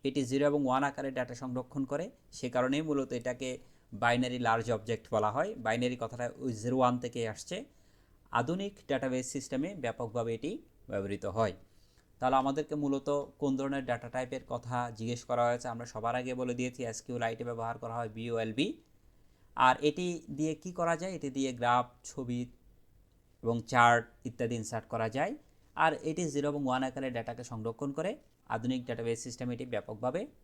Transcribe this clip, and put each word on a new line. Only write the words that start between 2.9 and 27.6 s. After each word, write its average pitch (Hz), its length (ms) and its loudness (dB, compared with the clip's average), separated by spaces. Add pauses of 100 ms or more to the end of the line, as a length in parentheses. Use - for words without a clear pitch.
এটাকে 127 460 -4 (360)
বাইনারি 123 440 4
লার্জ 117 340 4
অবজেক্ট 110 380 -2
বলা 107 200 4
হয়। 170 260 0
বাইনারি 120 440 0
কথাটা 117 360 -4
ওই 131 160 -2
জিরো 117 240 0
ওয়ান 123 220 6
থেকে 120 300 -2
আসছে। 185 360 -8 (680)
আধুনিক 175 440 0 (140)
ডেটাবেস 127 440 0
সিস্টেমে 143 420 -4
ব্যাপকভাবে 117 600 -4
এটি 156 280 -6 (260)
ব্যবহৃত 98 380 -2
হয়। 101 260 0 (680)
তাহলে 131 180 2
আমাদেরকে 139 380 0
মূলত 139 360 -2 (280)
কোন 135 180 2
ধরনের 135 300 -2
ডেটা 120 220 -2
টাইপের 127 400 -6
কথা 120 480 -4
জিজ্ঞেস 120 280 -4
করা 120 220 2
হয়েছে 120 220 0
আমরা 117 180 -6
সবার 117 280 -2
আগে 127 200 -2
বলে 123 200 -2
দিয়েছি, 123 320 -4
এসকিউ 117 320 -6
লাইটে 113 260 -2
ব্যবহার 117 340 -4
করা 117 160 -8
হয় 117 140 -2
বিওএলবি। 113 640 -2 (840)
আর 127 260 8
এটি 170 500 0
দিয়ে 156 240 0
কি 180 180 -10
করা 170 240 2
যায়? 180 160 -6
এটি 147 180 -4
দিয়ে 135 220 -2
গ্রাফ, 120 340 4 (180)
ছবি 123 420 -4 (960)
এবং 117 180 0
চার্ট 120 460 8 (180)
ইত্যাদি 123 300 -2
ইনসার্ট 113 340 -4
করা 113 200 0
যায়। 151 260 0 (400)
আর 160 180 4 (100)
এটি 156 280 -2
জিরো 139 180 2
এবং 143 180 -2
ওয়ান 127 160 2
আকারে 131 280 -4
ডেটাকে 120 340 -6
সংরক্ষণ 117 480 -4